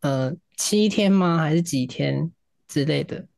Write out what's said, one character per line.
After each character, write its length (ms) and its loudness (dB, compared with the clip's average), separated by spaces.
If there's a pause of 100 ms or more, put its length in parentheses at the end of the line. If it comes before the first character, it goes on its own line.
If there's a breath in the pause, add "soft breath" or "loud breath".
呃， 320 -2 (240)
七 320 2
天 240 2
吗？ 240 4
还 160 0
是 80 4
几 240 -2
天 460 -4 (360)
之 200 -2
类 180 -2
的， 180 -10 (160)